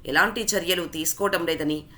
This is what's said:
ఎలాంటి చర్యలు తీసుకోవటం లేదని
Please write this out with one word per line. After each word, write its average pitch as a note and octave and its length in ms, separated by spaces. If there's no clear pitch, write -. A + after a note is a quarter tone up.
ఎలాంటి G3+ 360
చర్యలు F3+ 420
తీసుకోవటం E3+ 640
లేదని D#3 380